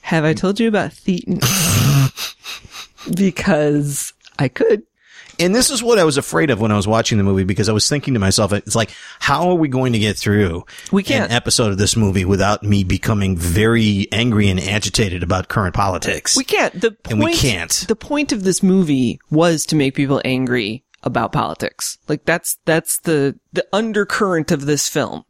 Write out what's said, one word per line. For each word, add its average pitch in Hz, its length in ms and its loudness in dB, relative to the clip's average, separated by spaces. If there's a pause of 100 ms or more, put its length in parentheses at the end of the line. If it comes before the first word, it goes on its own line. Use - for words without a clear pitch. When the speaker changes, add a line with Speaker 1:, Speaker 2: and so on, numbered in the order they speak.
Speaker 1:
Have 160 220 0
I 156 80 4
told 202 280 -2
you 226 80 2
about 196 240 0
Thetan? - 480 -2
<laughs> - 920 2 (800)
Because 151 960 0 (260)
I 135 100 0
could. 440 340 0 (580)
Speaker 2:
And 180 140 2
this 247 160 2
is 240 120 -4
what 240 160 4
I 180 60 6
was 143 140 2
afraid 160 320 0
of 104 100 2
when 107 120 2
I 104 40 4
was 98 100 0
watching 113 300 2
the 101 80 2
movie, 95 200 2
because 98 240 0
I 110 40 2
was 107 160 2
thinking 143 260 -2
to 113 60 2
myself, 98 320 2
it's 104 220 -4
like, 110 160 0 (300)
how 151 300 0
are 180 40 4
we 160 140 2
going 131 260 0
to 113 40 2
get 104 200 0
through 101 460 0 (280)
Speaker 1:
We 196 120 2
can't. 262 260 0
Speaker 2:
an 117 60 0
episode 117 340 0
of 95 80 -2
this 101 180 0
movie 98 300 2
without 98 380 0
me 101 200 2
becoming 95 520 0
very 104 760 2
angry 107 380 2
and 92 100 0
agitated 98 600 -2
about 90 260 -2
current 95 260 -2
politics? - 600 -2
Speaker 1:
We 262 80 0
can't. 339 340 0
The 226 120 0
point, - 220 -10
Speaker 2:
And 110 120 2
we 339 120 0
can't. 92 520 -2
Speaker 1:
the 220 80 0
point 294 360 -4
of 214 100 -2
this 185 200 0
movie 147 580 2 (100)
was 160 360 2
to 160 100 -2
make 135 180 0
people 139 300 0
angry 123 600 -2 (200)
about 117 280 -2
politics. - 640 -6 (120)
Like, 151 180 -4
that's, - 400 -2
that's 160 320 0
the, 143 400 0 (160)
the - 180 -2
undercurrent 202 800 -2
of 143 160 -2
this 147 220 -2
film. 123 420 -4